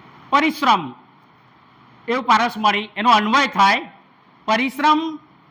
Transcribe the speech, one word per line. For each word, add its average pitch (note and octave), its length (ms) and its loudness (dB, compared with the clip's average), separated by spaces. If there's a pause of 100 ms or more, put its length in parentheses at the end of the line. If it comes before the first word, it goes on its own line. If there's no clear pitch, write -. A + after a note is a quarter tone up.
(300)
પરિશ્રમ A#3 640 0 (1120)
એવ B3 140 -2
પારસમણી, G#3+ 760 0
એનો G#3+ 120 0
અન્વય A3+ 380 2
થાય G3+ 420 0 (560)
પરિશ્રમ, D4+ 760 -2 (300)